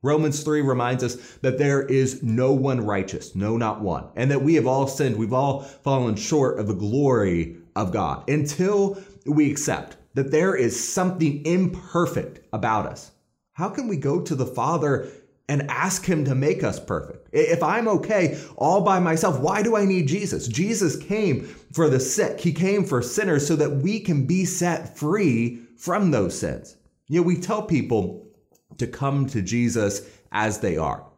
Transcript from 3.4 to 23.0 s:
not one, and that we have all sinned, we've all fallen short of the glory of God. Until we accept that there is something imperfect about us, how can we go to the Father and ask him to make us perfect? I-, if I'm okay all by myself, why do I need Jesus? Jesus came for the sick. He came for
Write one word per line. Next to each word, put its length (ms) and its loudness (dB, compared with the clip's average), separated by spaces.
not 260 -2
one, 340 -4
and 160 0
that 100 2
we 140 4
have 100 4
all 220 2
sinned, 280 -2
we've 180 -2
all 280 0
fallen 540 -2
short 440 0
of 80 -2
the 60 -2
glory 840 2
of 160 -2
God. 380 -2
Until 720 0
we 260 2
accept 460 -6
that 160 -2
there 240 4
is 280 0
something 600 0
imperfect 920 -2
about 340 0
us, 260 -12
how 160 -4
can 180 -6
we 80 0
go 260 0
to 140 -4
the 100 0
Father 600 0
and 220 0
ask 360 -2
him 200 2
to 80 0
make 300 2
us 160 -2
perfect? 560 -8
I-, 20 4
if 240 2
I'm 260 0
okay 520 0
all 240 2
by 180 4
myself, 400 2
why 220 0
do 140 2
I 100 2
need 220 2
Jesus? 400 -2
Jesus 480 0
came 480 -2
for 160 4
the 100 4
sick. 400 -2
He 140 0
came 320 2
for 180 0